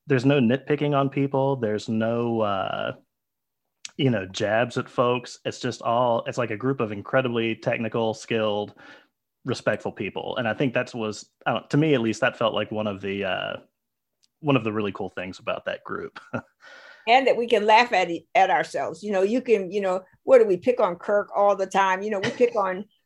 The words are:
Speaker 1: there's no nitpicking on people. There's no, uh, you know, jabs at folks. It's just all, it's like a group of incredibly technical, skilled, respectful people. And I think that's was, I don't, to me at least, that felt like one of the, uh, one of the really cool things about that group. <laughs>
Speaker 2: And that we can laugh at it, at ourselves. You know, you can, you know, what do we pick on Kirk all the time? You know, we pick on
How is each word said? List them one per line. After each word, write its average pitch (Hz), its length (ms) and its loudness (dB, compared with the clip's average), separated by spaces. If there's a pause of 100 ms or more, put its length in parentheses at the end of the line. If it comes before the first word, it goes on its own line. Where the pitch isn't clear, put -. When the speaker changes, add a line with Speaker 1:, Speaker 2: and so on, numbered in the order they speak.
Speaker 1:
there's 127 180 2
no 139 160 6
nitpicking 143 560 2
on 139 140 2
people. 139 460 0
There's 107 340 -4
no, 117 500 0
uh, 101 520 -2 (1040)
you 139 120 2
know, 101 160 -2
jabs 110 520 0
at 123 100 -4
folks. 123 560 -2
It's - 160 -8
just 123 220 -6
all, 120 440 0
it's 127 120 -6
like 117 120 -2
a 107 60 -4
group 131 240 -2
of 110 120 -2
incredibly 113 640 0
technical, 117 580 -2
skilled, 107 600 -2 (720)
respectful 110 480 -4
people. - 460 -8
And 120 100 -2
I 110 60 -2
think 131 180 -2
that's 127 220 -4
was, 107 340 -8 (160)
I 139 80 -2
don't, - 180 -6
to 147 60 0
me 156 180 4
at 123 60 4
least, 113 220 -2
that 123 160 0
felt 113 160 0
like 107 180 -4
one 107 140 -4
of 95 160 -6
the, 98 220 -6
uh, 92 320 -4 (840)
one 143 160 2
of 110 80 0
the 110 80 -2
really 104 200 -4
cool 95 180 -10
things 92 280 -10
about - 280 -6
that - 180 -6
group. - 360 -10 (120)
<laughs> 120 80 -6 (680)
Speaker 2:
And 254 180 6
that 185 100 4
we 226 120 -2
can 208 180 2
laugh 233 260 6
at 185 200 2
it, - 140 -8 (100)
at 185 140 6
ourselves. 156 520 -2
You 208 80 -6
know, 190 120 2
you 220 180 2
can, 208 320 0
you 208 80 -2
know, 185 220 -2 (200)
what 262 160 8
do 220 80 6
we 185 100 2
pick 247 220 0
on 190 160 2
Kirk 208 400 0
all 202 220 4
the 190 100 -2
time? 190 340 2
You 208 120 -6
know, 196 80 -2
we 226 100 -2
pick 240 240 2
on 190 300 -2 (220)